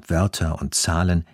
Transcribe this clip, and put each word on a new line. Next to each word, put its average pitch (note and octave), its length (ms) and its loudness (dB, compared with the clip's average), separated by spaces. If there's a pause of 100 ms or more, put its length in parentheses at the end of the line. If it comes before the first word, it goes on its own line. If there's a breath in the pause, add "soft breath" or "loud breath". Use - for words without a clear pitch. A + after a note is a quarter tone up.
Wörter E2+ 540 0
und - 120 -6
Zahlen, F2 600 0